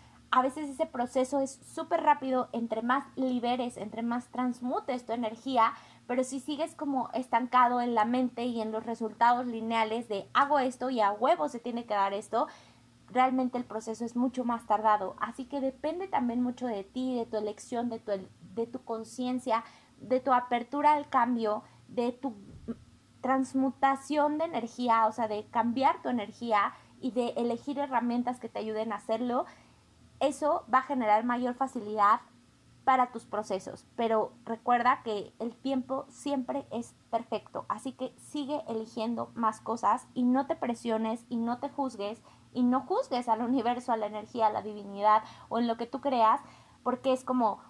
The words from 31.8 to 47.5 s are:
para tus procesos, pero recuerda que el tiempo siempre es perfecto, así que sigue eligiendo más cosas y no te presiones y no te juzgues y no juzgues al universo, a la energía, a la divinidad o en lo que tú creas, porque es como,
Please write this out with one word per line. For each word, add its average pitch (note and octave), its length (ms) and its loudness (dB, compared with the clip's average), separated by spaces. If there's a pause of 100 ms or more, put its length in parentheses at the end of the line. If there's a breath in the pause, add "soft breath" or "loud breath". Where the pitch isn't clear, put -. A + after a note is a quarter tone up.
para B3+ 280 4
tus - 140 -12
procesos, - 600 -6 (120)
pero A3 340 2 (140)
recuerda A#3+ 580 2
que G#3 360 -6
el A3+ 180 -6
tiempo C4 500 -4
siempre C4+ 640 -4
es A#3 240 -8 (160)
perfecto, - 560 -4
así A3 240 -6
que B3+ 260 -10
sigue D4 520 -6
eligiendo A3+ 680 -4
más A3 240 -2
cosas A3+ 540 0
y B3 100 0
no C4 240 4
te E4 80 0
presiones A3+ 720 -2
y A#3+ 80 -6
no A#3 240 -2
te C#4+ 80 -6
juzgues A#3 540 -6 (320 loud breath)
y B3 100 2
no B3 180 6
juzgues B3+ 460 -2
al A3+ 140 2
universo, B3 500 0
a A3+ 60 2
la A3 80 -2
energía, G#3+ 420 -2
a G#3+ 40 4
la G#3+ 100 -2
divinidad G#3 600 2 (260 loud breath)
o A3+ 100 0
en A#3+ 80 2
lo A3+ 80 0
que A#3 100 -6
tú B3+ 140 -6
creas, B3 400 4 (420 loud breath)
porque B3+ 300 0
es B3+ 140 0
como, B3 340 2 (100)